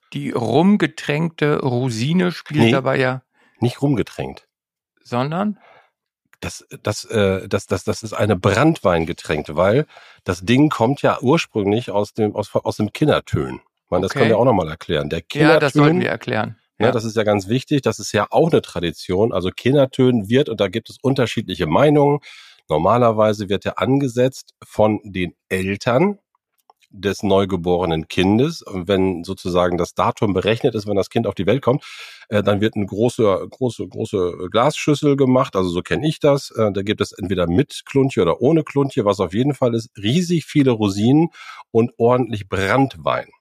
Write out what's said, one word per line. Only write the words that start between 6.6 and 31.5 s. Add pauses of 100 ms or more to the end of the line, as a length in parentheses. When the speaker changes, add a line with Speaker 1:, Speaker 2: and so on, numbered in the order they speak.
Speaker 2:
das,
äh,
das,
das,
das
ist
eine
Branntweingetränkt,
weil (380)
das
Ding
kommt
ja
ursprünglich
aus
dem,
aus,
aus
dem
Kindertön. (300)
Man,
das
Speaker 1:
Okay.
Speaker 2:
können
wir
auch
noch
mal
erklären.
Der (100)
Speaker 1:
Ja,
das
sollten (120)
Speaker 2:
Kindertön,
Speaker 1:
wir
erklären. (220)
Speaker 2:
ne,
Speaker 1:
Ja.
Speaker 2:
das
ist
ja
ganz
wichtig.
Das
ist
ja
auch
eine
Tradition.
Also
Kindertön
wird,
und
da
gibt
es
unterschiedliche
Meinungen, (500)
normalerweise
wird
er
angesetzt (100)
von
den (160)
Eltern (720)
des
neugeborenen
Kindes.
Und
wenn
sozusagen
das
Datum
berechnet
ist,
wenn
das
Kind
auf
die
Welt